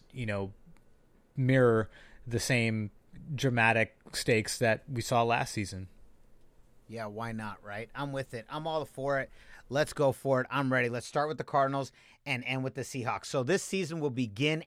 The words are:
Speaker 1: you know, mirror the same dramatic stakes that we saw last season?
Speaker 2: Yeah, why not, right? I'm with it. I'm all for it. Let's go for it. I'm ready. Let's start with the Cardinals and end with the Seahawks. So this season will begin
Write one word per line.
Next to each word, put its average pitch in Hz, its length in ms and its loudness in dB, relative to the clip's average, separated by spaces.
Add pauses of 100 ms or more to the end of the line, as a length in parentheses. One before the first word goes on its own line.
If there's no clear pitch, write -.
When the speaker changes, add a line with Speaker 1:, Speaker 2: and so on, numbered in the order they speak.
(120)
Speaker 1:
you 127 140 -6
know, 101 260 -4 (840)
mirror 127 520 6 (380)
the 117 140 0
same 113 500 0 (440)
dramatic 113 640 4 (160)
stakes - 460 0
that 113 300 2
we 120 140 -4
saw 120 200 2
last 120 300 0
season? 95 360 -6 (1000)
Speaker 2:
Yeah, 110 180 -10
why 113 260 -8
not, 110 300 -8
right? 104 320 -10
I'm 139 180 -6
with 135 220 -6
it. 113 140 -10
I'm 156 180 -8
all 160 180 -2
for 139 360 -2
it. 123 100 -6 (380)
Let's 143 240 0
go 139 200 4
for 135 280 2
it. 123 80 -2
I'm 131 240 0
ready. 123 160 2
Let's 120 200 -6
start 151 200 0
with 156 100 -6
the 240 60 -6
Cardinals 139 460 0 (340)
and 127 220 -4
end 131 160 -2
with 131 120 -4
the 131 80 -6
Seahawks. 117 440 -6
So 135 160 -2
this 165 200 2
season 170 380 -4
will 147 100 0
begin 127 560 -2